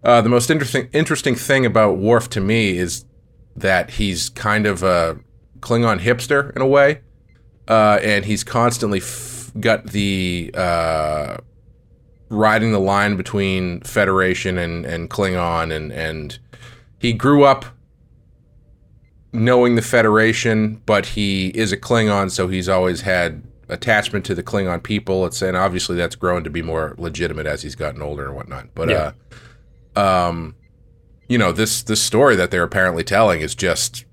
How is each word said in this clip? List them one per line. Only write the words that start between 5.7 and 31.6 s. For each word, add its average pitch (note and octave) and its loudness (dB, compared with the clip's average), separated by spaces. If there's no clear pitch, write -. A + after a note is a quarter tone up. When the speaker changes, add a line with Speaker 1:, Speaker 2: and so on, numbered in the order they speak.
Speaker 1:
hipster C3 0
in B2+ -4
a C3+ 2
way, C#3+ 4
uh, G#2+ 6
and G2+ 0
he's G#2 -2
constantly A#2 0
f-, - -14
got A2 0
the, F#2+ -2
uh, D#2 -2
riding A2 4
the G#2 2
line G2+ 2
between F#2 -4
Federation F#2+ 0
and, E2+ -6
and E2 -8
Klingon, E2+ -2
and, D#2 -6
and D#2 -8
he A#2 0
grew C#3+ 4
up C3+ 4
knowing B2 4
the A2 2
Federation, A2 2
but G2+ 2
he G2 -2
is G#2+ -2
a G2+ -4
Klingon, G#2 0
so F#2 -2
he's F#2 -4
always F#2 0
had F2 -2
attachment G#2 -2
to F#2+ -4
the F2 -8
Klingon F#2 -4
people. F#2+ -2
It's, - -6
and F#2 -2
obviously F#2 -2
that's E2+ -4
grown F2+ -2
to D#2+ -8
be D#2+ -6
more D#2+ -6
legitimate D#2+ -6
as D2 -4
he's D2+ -12
gotten D2 -8
older D2 -10
and C2 -12
whatnot. C2 -14
But, E2 -2
Speaker 2:
Yeah. D#2 -2
Speaker 1:
uh, G#2+ 0
um, E2 -8
you B2 0
know, F#2+ 2
this, G#2 -2